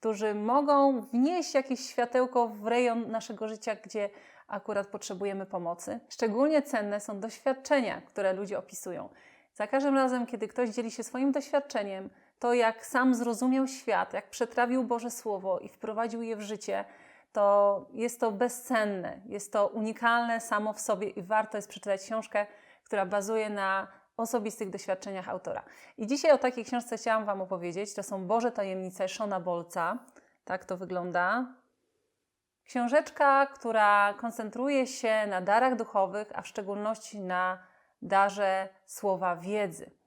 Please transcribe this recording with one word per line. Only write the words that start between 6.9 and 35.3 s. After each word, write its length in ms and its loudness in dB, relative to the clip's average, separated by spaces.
są 200 -8
doświadczenia, 800 0
które 320 -2
ludzie 260 -4
opisują. 500 -10
Za 120 -4
każdym 280 2
razem, 320 2
kiedy 220 -6
ktoś 220 -2
dzieli 200 -4
się 120 -10
swoim 300 0
doświadczeniem, 760 -2
to 160 2
jak 320 2
sam 280 4
zrozumiał 520 2
świat, 460 0
jak 180 -6
przetrawił 540 0
Boże 260 -4
Słowo 480 -2
i 100 -10
wprowadził 540 -6
je 140 -6
w 40 -10
życie, 440 -6
to 600 6
jest 280 -4
to 120 2
bezcenne, 920 -2
jest 260 -10
to 140 4
unikalne 720 0
samo 320 -2
w 80 -10
sobie 280 -2
i 140 -10
warto 360 0
jest 100 -8
przeczytać 340 -4
książkę, 440 -2
która 220 0
bazuje 440 0
na 360 0
osobistych 540 -4
doświadczeniach 580 -6
autora. 340 -6
I 80 -6
dzisiaj 260 6
o 60 8
takiej 260 0
książce 320 -4
chciałam 280 0
Wam 160 -2
opowiedzieć. 540 -6
To 80 -6
są 240 -6
Boże 260 2
Tajemnice 560 -4
Shona 320 -4
Bolca. 580 -2
Tak 200 -6
to 120 -6
wygląda. 720 0
Książeczka, 840 4
która 680 4
koncentruje 720 -2
się 420 0
na 120 0